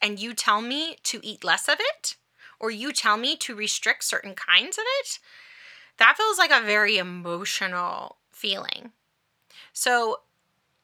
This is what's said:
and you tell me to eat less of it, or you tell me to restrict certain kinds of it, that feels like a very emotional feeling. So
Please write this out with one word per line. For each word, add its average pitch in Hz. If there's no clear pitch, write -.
and 208
you 226
tell 214
me 294
to -
eat 208
less 170
of 294
it, -
or 226
you 233
tell 214
me 269
to 262
restrict 214
certain -
kinds 196
of 427
it, -
that 240
feels 427
like 339
a 269
very 208
emotional 180
feeling. -
So 240